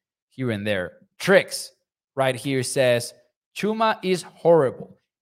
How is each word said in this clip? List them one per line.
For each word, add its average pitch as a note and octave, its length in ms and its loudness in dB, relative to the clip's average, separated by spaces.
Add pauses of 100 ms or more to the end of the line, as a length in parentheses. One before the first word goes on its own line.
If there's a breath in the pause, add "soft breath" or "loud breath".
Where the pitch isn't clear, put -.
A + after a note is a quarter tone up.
(280)
here B2+ 240 -6
and G#2 160 -6
there. F#2+ 300 -4 (200)
Tricks - 540 2 (440)
right C3 200 0
here C3 260 -4
says, B2 520 0 (420)
"Chuma A3 480 -2
is F#3 180 -2
horrible." - 800 0 (220)